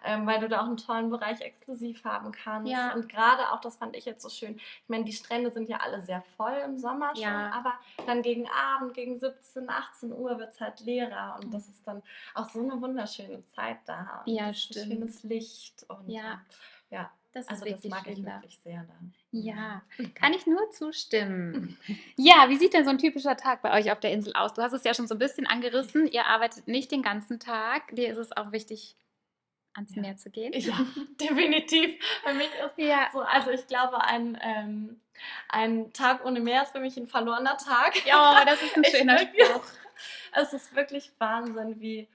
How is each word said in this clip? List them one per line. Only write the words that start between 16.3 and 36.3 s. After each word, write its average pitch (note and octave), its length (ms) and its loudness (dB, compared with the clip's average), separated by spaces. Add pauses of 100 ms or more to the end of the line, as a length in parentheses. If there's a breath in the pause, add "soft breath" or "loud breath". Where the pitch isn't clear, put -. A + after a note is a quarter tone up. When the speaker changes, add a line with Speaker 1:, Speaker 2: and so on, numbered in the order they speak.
Speaker 1:
ähm, F#3+ 40 -16 (500 soft breath)
ja. F#3 220 -10 (220)
Speaker 2:
Das - 120 -12
ist - 40 0
Speaker 1:
Also G3+ 160 -4
das G#3 60 -2 (120)
Speaker 2:
wirklich G3+ 80 -6
Speaker 1:
mag F#3+ 160 -6
ich G3+ 80 -8
Speaker 2:
schön G3 100 -8
da. G3+ 100 -6
Speaker 1:
wirklich - 240 -18
sehr E3+ 240 -10
da. E3 100 -18 (380)
Speaker 2:
Ja, G#3+ 500 -6 (160)
Speaker 1:
Mhm. G#3+ 160 -8
Speaker 2:
kann C#4+ 200 2
ich F#4 140 -4
nur G4 240 4
zustimmen. F#3+ 1120 -4
Speaker 1:
<laughs> - 340 -14
Speaker 2:
Ja, C#4+ 320 12
wie C4+ 80 2
sieht F4 180 6
denn E4 120 8
so C4+ 60 4
ein C4+ 80 4
typischer C#4 360 0
Tag B3+ 260 -2
bei - 160 2
euch G#3+ 140 4
auf G#3+ 80 -2
der F#3+ 140 0
Insel G#3 220 -4
aus? G#3 180 0
Du A3+ 80 -4
hast A#3+ 100 -2
es B3+ 140 -4
ja A#3 80 2
schon A#3 140 -4
so A3 80 -4
ein G#3+ 40 -6
bisschen C#4 280 -2
angerissen, B3 600 0
ihr A#3 200 0
arbeitet A3+ 420 0
nicht C4 220 -4
den C#4 100 0
ganzen G#3+ 400 -6
Tag. A#3 540 -6
Dir A#3+ 140 -2
ist A3 100 -8
es A3+ 180 -10
auch G#3 160 -6
wichtig, G#3+ 420 -10 (800)
ans G#3 200 -14
Speaker 1:
Ja. G3+ 80 -4
Speaker 2:
Meer G3 140 -8
zu - 120 -18
gehen? A3+ 240 -8
Speaker 1:
Ja, A3 220 -2
<laughs> - 440 -4
definitiv. D#4 760 2 (280 loud breath)
Für C#4+ 120 -2
mich D4 160 -2 (120)
ist D4 140 -8
Speaker 2:
Ja. D4 340 2
Speaker 1:
so, C4 100 -4
also C4 280 2
ich B3+ 160 -4
glaube, B3+ 380 0
ein, A#3 360 0
ähm, G#3+ 640 -6 (480 loud breath)
ein A3+ 440 0
Tag C4 320 2
ohne B3 140 -2